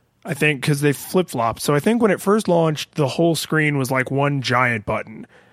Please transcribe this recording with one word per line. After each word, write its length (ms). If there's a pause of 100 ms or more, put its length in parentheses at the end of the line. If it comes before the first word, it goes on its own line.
(240)
I 100
think, 280
'cause 180
they 120
flip-flopped. 680
So 140
I 60
think 220
when 80
it 100
first 280
launched, 480
the 100
whole 280
screen 440
was, 120
like, 200
one 320
giant 440
button. 400 (260)